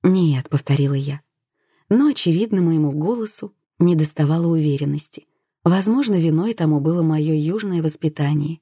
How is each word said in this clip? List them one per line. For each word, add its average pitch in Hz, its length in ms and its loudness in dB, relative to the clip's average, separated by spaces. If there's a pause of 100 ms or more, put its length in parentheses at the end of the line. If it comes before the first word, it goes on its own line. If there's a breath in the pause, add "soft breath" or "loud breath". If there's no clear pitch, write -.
«Нет», — 170 460 2
повторила 139 440 0
я. 139 280 -6 (680)
Но, 262 180 4
очевидно, 196 540 0
моему 160 300 2
голосу 208 640 -6 (260)
недоставало 160 680 2
уверенности. 147 800 -2 (360)
Возможно, 208 520 2
виной 170 380 2
тому 156 260 0
было 165 220 0
моё 156 320 0
южное 175 480 -2
воспитание. 151 800 -4